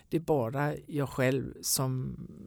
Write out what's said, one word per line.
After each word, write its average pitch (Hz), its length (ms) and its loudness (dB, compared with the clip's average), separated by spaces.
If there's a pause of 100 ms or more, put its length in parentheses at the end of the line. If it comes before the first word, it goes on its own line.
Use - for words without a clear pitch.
det 165 80 0
är 156 40 2
bara 143 540 2 (120)
jag 143 220 0
själv 127 520 2
som 131 560 0 (300)